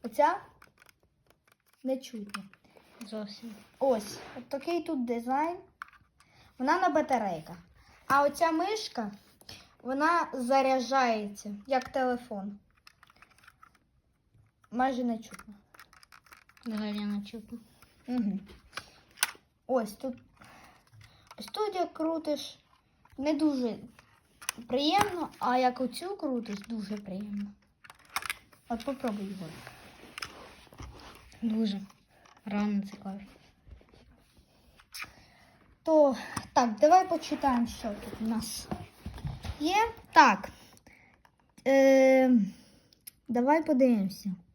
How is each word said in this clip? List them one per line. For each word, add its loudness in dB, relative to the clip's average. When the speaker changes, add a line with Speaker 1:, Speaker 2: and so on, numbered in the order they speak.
Speaker 1:
Оця 2
не -2
чутно. -12
Speaker 2:
Зовсім. -12
Speaker 1:
Ось, 0
от -16
такий -4
тут -4
дизайн. -2
Вона 2
на 4
батарейках. 0
А 4
оця 2
мишка, -2
вона 2
заряджається, 0
як 0
телефон. -4
Майже -2
не -2
чутно. -18
Speaker 2:
Взагалі -6
не -4
чутно. -14
Speaker 1:
Угу. -2
Ось 0
тут. -10
Ось -12
тут -2
як -2
крутиш, -4
не 0
дуже 0
приємно, 0
а 0
як 0
оцю -6
крутиш, -6
дуже -8
приємно. -8
От -6
попробуй -4
його. -10
Speaker 2:
Дуже. 0
Реально 0
цікаво. -14
Speaker 1:
То, 6
так, 2
давай 8
почитаємо, 0
що -8
тут -10
у -4
нас -4
є. 2
Так. 8
Е, 8
давай 4
подивимося. 4